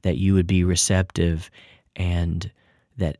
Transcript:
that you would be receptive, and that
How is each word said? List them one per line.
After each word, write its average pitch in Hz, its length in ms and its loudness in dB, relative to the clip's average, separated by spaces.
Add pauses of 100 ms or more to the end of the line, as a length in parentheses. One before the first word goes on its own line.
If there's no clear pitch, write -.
that 85 160 -2
you 95 160 2
would 92 140 4
be 92 160 2
receptive, 87 840 0 (460)
and 87 560 -2 (460)
that 85 220 -4